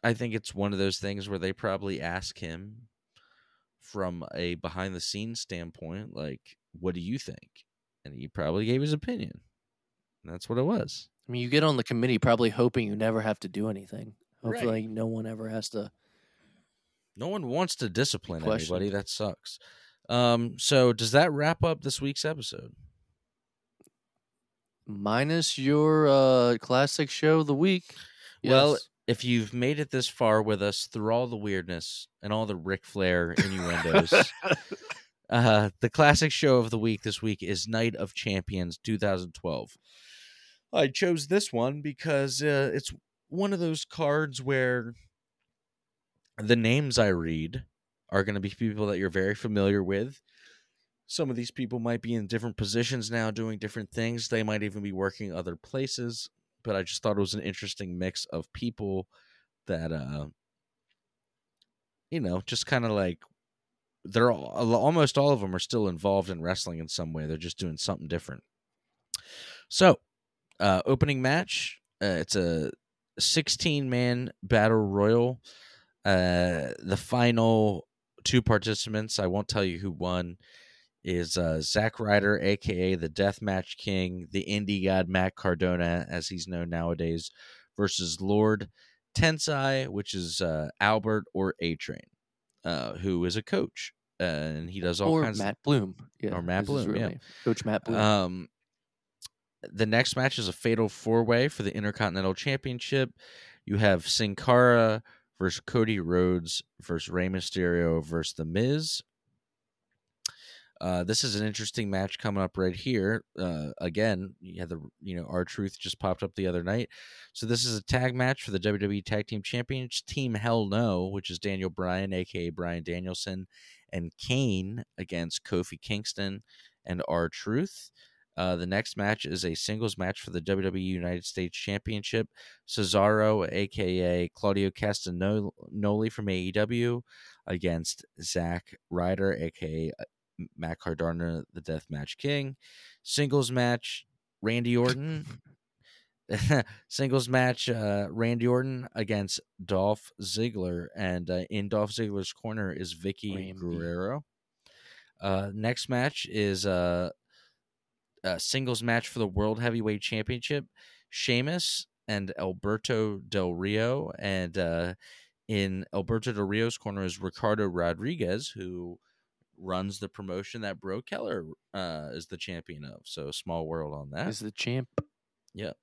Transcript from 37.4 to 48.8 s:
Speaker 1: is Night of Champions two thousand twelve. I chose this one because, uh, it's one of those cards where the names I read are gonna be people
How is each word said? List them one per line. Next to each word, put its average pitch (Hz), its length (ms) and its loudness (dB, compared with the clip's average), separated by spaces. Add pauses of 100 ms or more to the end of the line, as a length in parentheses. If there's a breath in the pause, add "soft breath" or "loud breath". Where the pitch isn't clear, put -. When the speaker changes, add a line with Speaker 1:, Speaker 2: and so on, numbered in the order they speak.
Speaker 1:
is 90 240 -2
Night 113 280 0
of 95 180 -6
Champions 92 640 -2
two 110 200 -2
thousand 90 360 0
twelve. 65 440 -6 (960 loud breath)
I 147 140 4
chose 160 400 2
this 196 260 0
one 131 280 0
because, 139 600 -2
uh, 143 320 2
it's - 180 -4 (360)
one 196 260 0
of 185 60 -2
those 160 260 -2
cards 147 560 0
where 123 520 0 (1400)
the 110 180 4
names 120 420 2
I 110 120 6
read 82 560 -2 (440)
are 98 140 2
gonna 101 160 -2
be 95 100 -4
people 107 380 -2